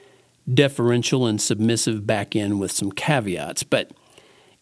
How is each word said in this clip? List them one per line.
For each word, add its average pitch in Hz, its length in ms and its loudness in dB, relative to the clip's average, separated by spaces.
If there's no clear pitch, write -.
deferential 127 760 2
and 107 120 0
submissive 110 680 0
back 104 280 -2
in 104 240 0
with 95 140 -4
some 98 180 -2
caveats. 95 720 -4
But - 280 -2